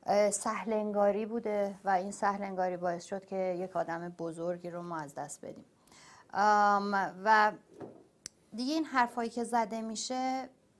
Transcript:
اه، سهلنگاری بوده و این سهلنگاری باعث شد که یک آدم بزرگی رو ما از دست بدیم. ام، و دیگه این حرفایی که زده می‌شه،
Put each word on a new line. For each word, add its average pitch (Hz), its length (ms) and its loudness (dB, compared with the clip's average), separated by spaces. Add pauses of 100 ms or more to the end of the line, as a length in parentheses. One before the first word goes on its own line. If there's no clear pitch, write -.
اه، 208 260 4
سهلنگاری 208 960 0
بوده 208 580 -2
و 190 60 0
این 190 220 2
سهلنگاری 196 640 -2
باعث 175 280 -2
شد 190 200 -8
که 190 100 -10 (240)
یک 185 160 -6
آدم 170 340 -4
بزرگی 175 600 -6
رو 175 120 -10
ما 175 160 -8
از 143 180 -10
دست 147 300 -10
بدیم. - 200 -14 (680)
ام، 202 800 4 (100)
و 214 280 6 (1040)
دیگه 254 180 -2
این 320 120 2
حرفایی 240 440 0
که 240 140 -4
زده 226 380 -2
می‌شه، 254 680 -4 (300)